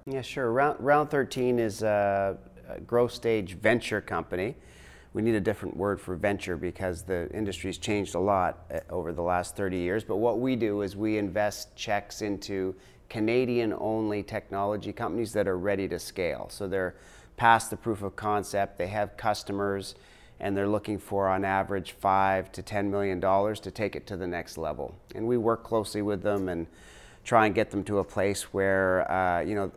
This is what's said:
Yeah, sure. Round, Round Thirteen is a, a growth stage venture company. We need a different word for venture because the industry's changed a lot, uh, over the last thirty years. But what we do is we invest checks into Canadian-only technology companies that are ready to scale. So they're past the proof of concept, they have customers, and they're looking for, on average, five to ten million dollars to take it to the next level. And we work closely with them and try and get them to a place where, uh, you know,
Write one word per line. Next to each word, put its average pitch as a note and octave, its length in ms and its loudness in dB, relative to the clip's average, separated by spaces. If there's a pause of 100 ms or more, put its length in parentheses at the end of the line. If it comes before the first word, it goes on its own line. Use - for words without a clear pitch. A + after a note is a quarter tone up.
Yeah, C3+ 160 -6
sure. B2 280 -2
Round, C#3 280 2
Round D3 320 4
Thirteen B2+ 480 2
is G#2 240 -2
a, G2+ 520 2 (320)
a - 140 -12
growth A#2+ 300 2
stage G2+ 460 0
venture A2 440 2
company. F#2 540 -2 (580)
We G#2+ 80 -2
need A2+ 140 4
a G#2+ 40 2
different G2+ 380 -2
word G2 240 0
for F#2 140 -6
venture F#2 420 -2
because F2 460 -4
the F2 280 -2
industry's F#2+ 460 -4
changed G2+ 380 -2
a F2 40 0
lot, F#2 540 2
uh, E2 60 -4 (100)
over E2+ 240 -4
the E2+ 80 -4
last F2+ 340 0
thirty F#2+ 220 -2
years. F2+ 260 0
But G#2 120 -4
what A2+ 240 2
we C3 160 0
do G#2 260 0
is G2 140 -4
we G#2+ 240 0
invest G#2 560 -2
checks - 480 -4
into F#2+ 500 -4 (340)
Canadian-only A2 1160 0
technology G2+ 720 -4
companies A2 400 -4
that G2+ 140 2
are F#2 120 0
ready G2 300 0
to F2 100 -4
scale. D2+ 500 -4
So - 180 -8
they're F#2 280 -2 (400)
past A2+ 340 6
the G#2 80 -6
proof G2+ 240 -2
of G2 140 -6
concept, G2+ 640 -2
they F2 80 0
have G#2 280 -4
customers, G2+ 800 -2 (460)
and G2 180 -2
they're G2+ 100 2
looking G#2 300 0
for, G2 320 0
on F#2+ 160 2
average, F#2+ 460 0
five F#2+ 600 2
to F#2+ 120 -12
ten G2+ 260 -2
million G2 300 0
dollars G2 400 4
to G2 100 -10
take G#2 260 -2
it - 120 -10
to G2 100 -6
the F#2 80 -6
next F2 320 -6
level. D2+ 420 -6 (140)
And A2 140 -4
we B2 100 2
work A2+ 260 2
closely G#2+ 380 -2
with G2+ 220 -2
them G2+ 260 0
and E2 160 -4 (580)
try A2+ 220 6
and G#2 80 4
get A2 160 2
them G2+ 140 -2
to G2+ 160 0
a F#2 40 2
place G2 500 -2
where, F#2+ 580 4
uh, F2+ 300 2
you E2+ 120 -2
know, G2 240 -2